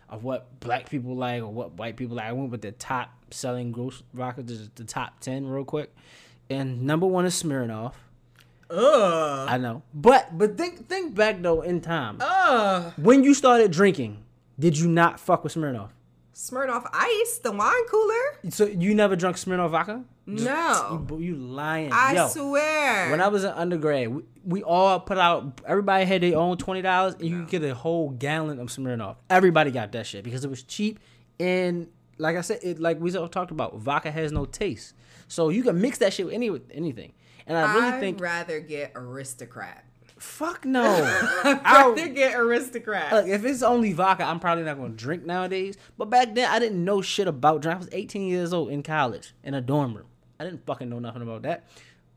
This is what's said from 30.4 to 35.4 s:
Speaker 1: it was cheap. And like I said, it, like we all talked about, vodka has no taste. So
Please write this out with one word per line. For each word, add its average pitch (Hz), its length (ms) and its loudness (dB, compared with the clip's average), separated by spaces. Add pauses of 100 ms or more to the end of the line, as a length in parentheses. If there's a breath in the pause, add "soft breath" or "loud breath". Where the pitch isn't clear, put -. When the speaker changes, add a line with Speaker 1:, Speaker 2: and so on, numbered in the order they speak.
Speaker 1:
it 139 60 -6
was 127 140 -12
cheap. 214 340 -4 (420 soft breath)
And 180 480 -2 (300)
like 160 180 0
I 180 60 -2
said, 202 200 -4
it, 175 180 -6
like 165 200 0
we 175 160 -2
all 165 120 -6
talked 180 240 -6
about, 123 240 -6
vodka 139 340 -2
has 156 220 -4
no 147 120 -4
taste. 139 500 -8 (340 soft breath)
So 165 200 0